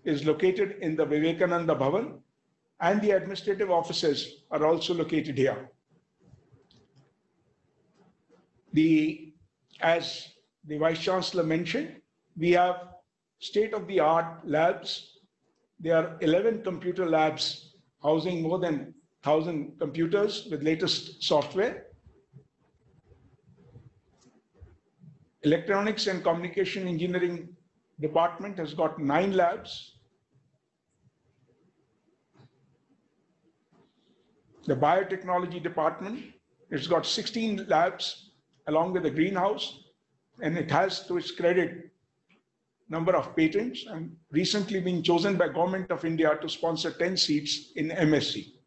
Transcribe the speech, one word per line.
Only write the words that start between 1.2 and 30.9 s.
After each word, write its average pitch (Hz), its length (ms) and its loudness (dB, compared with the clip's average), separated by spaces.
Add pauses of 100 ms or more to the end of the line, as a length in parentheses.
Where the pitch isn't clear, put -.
Bhavan, 156 440 -2 (640)
and 196 200 4
the 208 120 4
administrative 190 580 -2
offices 165 800 0
are 151 160 2
also 165 260 2
located 156 460 -2
here. 131 320 0 (3000)
The, 156 580 2 (480)
as - 480 0 (380)
the 151 100 -8
Vice 160 240 0
Chancellor 185 420 0
mentioned, 170 600 -2 (340)
we 170 140 2
have 180 260 6 (600)
state-of-the-art 180 1080 0
labs. - 760 -2 (600)
There 160 160 2
are 165 240 0
eleven 202 420 2
computer 175 460 -4
labs - 640 0 (320)
housing 165 400 0
more 165 160 0
than 160 340 -4 (300)
thousand 156 560 0
computers 165 720 0
with 143 120 -6
latest 160 600 -2
software. 185 640 0 (3500)
Electronics 196 640 0
and 180 160 -2
communication 180 640 -2
engineering 175 680 -2 (460)
department 170 580 -2
has 151 160 -6
got 160 240 0
nine 165 340 2
labs. - 600 -2 (4000)